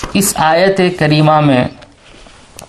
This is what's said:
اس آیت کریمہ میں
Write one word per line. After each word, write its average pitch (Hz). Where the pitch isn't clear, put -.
اس 196
آیت 175
کریمہ 156
میں 139